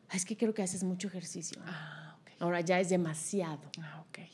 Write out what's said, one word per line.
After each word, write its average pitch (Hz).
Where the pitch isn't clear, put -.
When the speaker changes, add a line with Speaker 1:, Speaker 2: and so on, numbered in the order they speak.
Speaker 1:
"Ay, 190
es 180
que 214
creo 220
que 214
haces 185
mucho 185
ejercicio". 175
Speaker 2:
Ah, 156
ok. -
Speaker 1:
Ahora 175
ya 180
es 185
demasiado. 165
Speaker 2:
Ah, 156
ok. -